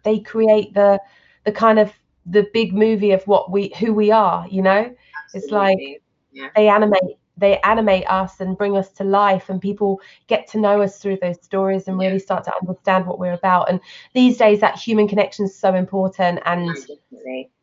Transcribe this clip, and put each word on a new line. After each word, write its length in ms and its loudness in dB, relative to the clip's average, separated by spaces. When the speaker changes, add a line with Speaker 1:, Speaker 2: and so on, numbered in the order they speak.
Speaker 1:
they 180 0
create 520 2
the, 260 4
the 80 -2
kind 260 2
of, 140 2
the 280 0
big 200 -2
movie 380 2
of 160 2
what 240 2
we, 260 -2
who 160 -2
we 160 2
are, 400 2
you 140 -4
know? 320 0
It's 160 -12
like, 240 2
Speaker 2:
Absolutely. 240 -12
Yeah. 240 -16
Speaker 1:
they 140 4
animate, 480 2
they 200 2
animate 500 0
us 300 -4
and 180 -6
bring 200 -2
us 160 -4
to 100 -10
life, 460 0
and 120 -6
people 400 -4
get 220 -4
to 120 -6
know 220 2
us 180 -4
through 220 -6
those 220 -6
stories 440 -4
and 140 -4
Speaker 2:
Yeah. 60 0
Speaker 1:
really 120 -2
start 260 -6
to 140 -8
understand 460 -2
what 140 -10
we're 140 -4
about. 360 0
And 100 -2
these 240 4
days, 240 4
that 180 0
human 280 0
connection 380 -2
is 100 -6
so 200 0
important, 720 -2
and 200 -2
Speaker 2:
No, 80 -6
definitely. 800 -14